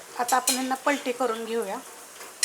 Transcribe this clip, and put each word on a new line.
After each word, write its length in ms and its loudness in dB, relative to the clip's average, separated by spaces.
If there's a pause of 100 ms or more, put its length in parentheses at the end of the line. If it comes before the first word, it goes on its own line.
(180)
आता 180 4
आपण 180 4
ह्यांना 220 0
पलटी 360 2
करून 320 0
घेऊया. 320 -2 (680)